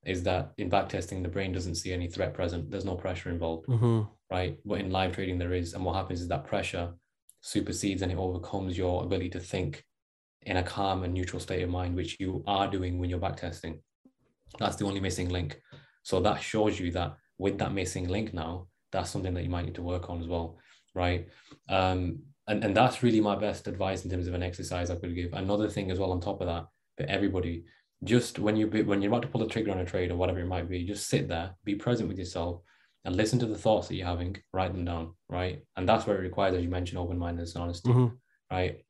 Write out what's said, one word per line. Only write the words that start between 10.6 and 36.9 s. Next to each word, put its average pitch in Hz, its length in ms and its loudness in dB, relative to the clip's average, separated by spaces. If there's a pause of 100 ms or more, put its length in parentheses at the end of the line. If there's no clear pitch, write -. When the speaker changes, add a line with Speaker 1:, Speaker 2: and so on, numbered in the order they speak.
Speaker 1:
calm 95 420 0
and 90 100 -2
neutral 92 260 -2
state 92 220 -2
of 90 80 -2
mind, 90 260 -2
which - 240 -4
you 92 260 -4
are 98 240 4
doing 90 280 0
when 87 100 0
you're 87 100 -2
backtesting. 82 600 -6 (800)
That's 101 180 0
the 101 80 -2
only 98 160 0
missing 90 300 0
link. 87 300 -2 (420)
So 92 180 2
that - 220 4
shows 107 360 2
you 87 140 -2
that 87 240 -2 (220)
with 98 200 2
that - 140 0
missing 92 360 -2
link 101 260 0
now, 85 340 -4 (240)
that's 90 180 0
something 92 240 -2
that 87 80 0
you 87 60 -2
might 87 160 0
need 87 120 -4
to 85 60 -6
work 87 280 -2
on 85 100 -4
as 82 80 -4
well, 85 300 -2 (360)
right? 90 340 2 (400)
Um, 92 520 2 (260)
and, 104 160 0
and 98 140 2
that's 123 260 6
really 110 200 6
my 101 140 2
best 95 320 -2
advice 95 360 -2
in 90 60 -6
terms 90 180 -2
of 90 60 -2
an 90 80 0
exercise 90 480 -2
I 87 60 -2
could 87 180 -6
give. 85 180 -4
Another 101 360 2
thing 98 220 -2
as 90 80 0
well 95 140 2
on 90 80 0
top 95 220 -2
of 90 40 -2
that, 85 200 -2 (320)
for - 120 -4
everybody, 90 540 0 (400)
just 120 340 4
when 104 160 4
you, 107 120 4
when 101 340 4
you're 101 100 2
about 120 120 4
to - 60 -4
pull - 120 0
the 113 80 0
trigger 107 240 0
on 92 60 0
a 90 80 0
trade 90 240 0
or 87 60 0
whatever 90 240 2
it 87 60 -2
might 87 220 -2
be, 87 160 -4
just - 240 -4
sit - 180 2
there, 85 280 -4 (100)
be 101 100 -2
present 113 340 0
with 92 100 -4
yourself, 87 420 -4 (460)
and 92 100 0
listen 107 220 4
to 120 80 2
the 107 100 -2
thoughts 107 320 4
that 92 60 -4
you're 90 120 -2
having, 87 300 -2 (160)
write 92 220 0
them 90 100 -4
down, 85 300 -4 (160)
right? 90 320 -2 (140)
And 92 120 2
that's 110 180 6
where 101 120 4
it 92 40 -4
requires, 92 320 2
as 90 80 2
you 85 60 0
mentioned, 90 300 -2